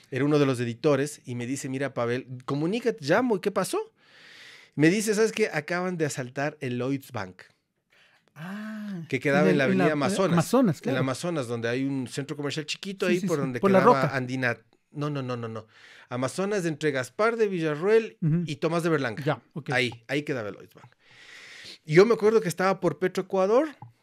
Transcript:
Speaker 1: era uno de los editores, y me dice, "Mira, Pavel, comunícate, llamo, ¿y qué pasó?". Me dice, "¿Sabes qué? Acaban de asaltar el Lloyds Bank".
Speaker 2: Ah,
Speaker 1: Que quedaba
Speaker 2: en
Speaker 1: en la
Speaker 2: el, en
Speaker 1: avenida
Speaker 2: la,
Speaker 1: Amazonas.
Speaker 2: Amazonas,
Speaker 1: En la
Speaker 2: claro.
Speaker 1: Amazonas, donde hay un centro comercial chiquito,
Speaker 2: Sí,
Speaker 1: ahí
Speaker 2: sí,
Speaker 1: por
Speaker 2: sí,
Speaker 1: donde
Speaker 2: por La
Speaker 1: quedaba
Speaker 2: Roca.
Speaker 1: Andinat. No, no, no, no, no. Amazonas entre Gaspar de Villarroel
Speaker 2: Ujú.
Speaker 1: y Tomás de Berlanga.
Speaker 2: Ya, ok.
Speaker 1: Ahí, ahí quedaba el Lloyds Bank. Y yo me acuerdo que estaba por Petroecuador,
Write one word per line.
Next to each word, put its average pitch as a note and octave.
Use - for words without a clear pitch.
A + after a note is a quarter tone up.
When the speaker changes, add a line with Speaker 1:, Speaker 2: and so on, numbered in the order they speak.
Speaker 1:
era C3
uno D3
de C#3+
los B2+
editores, C3+
y B2
me A#2+
dice, C3+
"Mira, C3
Pavel, A#2+
comunícate, G#3+
llamo, G#3+
¿y F3
qué -
pasó?". G#3
Me D3+
dice, G#3
"¿Sabes G#3+
qué? G#3+
Acaban F3
de D#3
asaltar C#3
el B2
Lloyds C3
Bank". G2
Speaker 2:
Ah, G#3
Speaker 1:
Que B2+
quedaba C#3+
Speaker 2:
en -
Speaker 1:
en C#3+
la C3+
Speaker 2:
el, C3
en F#3+
Speaker 1:
avenida F3+
Speaker 2:
la, D#3
Speaker 1:
Amazonas. E3+
Speaker 2:
Amazonas, G3
Speaker 1:
En -
la C3
Speaker 2:
claro. -
Speaker 1:
Amazonas, C3+
donde A#2
hay C3
un C3+
centro C#3+
comercial C#3+
chiquito, G3
Speaker 2:
Sí, F3+
Speaker 1:
ahí F3+
Speaker 2:
sí, G3
Speaker 1:
por E3
Speaker 2:
sí, C#3
Speaker 1:
donde B2+
Speaker 2:
por G3
La F#3+
Speaker 1:
quedaba -
Speaker 2:
Roca. C3+
Speaker 1:
Andinat. B2+
No, D3
no, C#3
no, B2+
no, A#2
no. A2
Amazonas F3
entre D3+
Gaspar G#3
de A3
Villarroel F#3
Speaker 2:
Ujú. E3
Speaker 1:
y D3
Tomás E3
de F3
Berlanga. C3+
Speaker 2:
Ya, C#3
ok. -
Speaker 1:
Ahí, B2
ahí C#3+
quedaba B2+
el F#2+
Lloyds -
Bank. -
Y D#3
yo F#3
me A#3
acuerdo G#3+
que F3
estaba F#3+
por E3
Petroecuador, F#3+